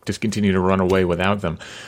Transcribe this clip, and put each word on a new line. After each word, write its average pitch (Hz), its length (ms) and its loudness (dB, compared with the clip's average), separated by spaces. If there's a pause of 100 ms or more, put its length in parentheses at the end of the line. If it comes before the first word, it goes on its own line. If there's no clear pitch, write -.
just - 160 -6
continue 104 300 0
to 92 80 2
run 95 200 2
away 92 240 4
without 92 380 0
them. 85 160 -4 (300)